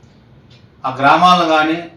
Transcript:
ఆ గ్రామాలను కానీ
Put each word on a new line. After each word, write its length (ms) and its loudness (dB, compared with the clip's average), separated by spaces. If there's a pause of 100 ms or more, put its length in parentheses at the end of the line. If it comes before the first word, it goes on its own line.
(840)
ఆ 140 -8
గ్రామాలను 500 2
కానీ 340 -2 (120)